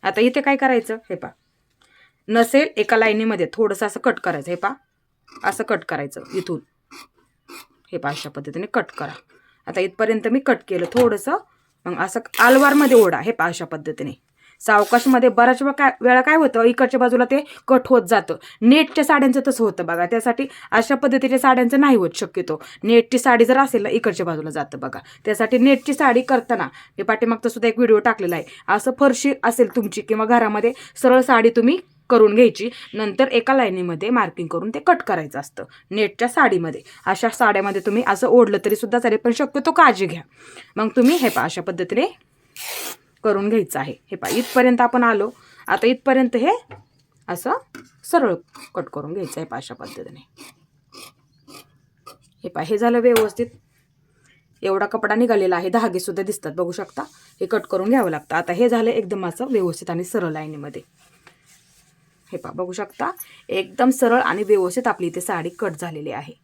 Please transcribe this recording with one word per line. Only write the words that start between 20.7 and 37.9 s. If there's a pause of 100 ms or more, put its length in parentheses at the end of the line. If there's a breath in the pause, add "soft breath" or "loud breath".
अशा
पद्धतीच्या
साड्यांचं
नाही
होत
शक्यतो. (240 loud breath)
नेटची
साडी
जर
असेल
ना,
इकडच्या
बाजूला
जातं
बघा, (260 soft breath)
त्यासाठी
नेटची
साडी
करताना (300 loud breath)
मी
पाठीमागचा
सुद्धा
एक
व्हिडिओ
टाकलेला
आहे. (240 loud breath)
असं (100)
फरशी (120)
असेल
तुमची
किंवा
घरामध्ये (240 loud breath)
सरळ
साडी
तुम्ही (320)
करून
घ्यायची, (240 loud breath)
नंतर
एका
लाईनीमध्ये
मार्किंग
करून
ते
कट
करायचं
असतं (260 soft breath)
नेटच्या
साडीमध्ये. (240 loud breath)
अशा
साड्यामध्ये
तुम्ही